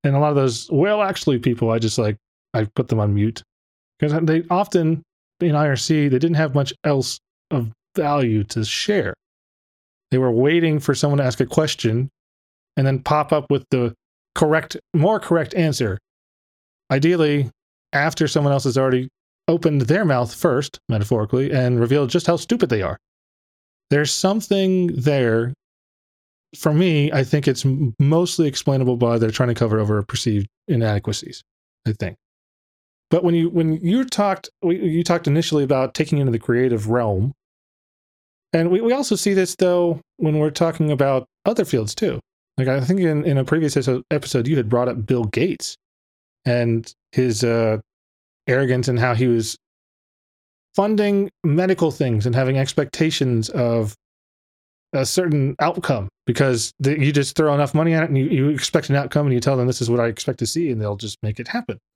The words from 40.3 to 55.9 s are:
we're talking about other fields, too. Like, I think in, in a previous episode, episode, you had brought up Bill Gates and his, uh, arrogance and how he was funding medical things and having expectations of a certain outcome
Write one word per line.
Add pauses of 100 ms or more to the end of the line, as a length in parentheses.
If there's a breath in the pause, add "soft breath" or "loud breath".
we're
talking
about (180)
other
fields,
too. (360)
Like,
I
think
in,
in
a
previous
episode,
episode,
you
had
brought
up
Bill
Gates (680)
and (220)
his,
uh, (720)
arrogance
and
how
he
was (1160)
funding (160)
medical
things
and
having
expectations
of (960)
a
certain
outcome (180)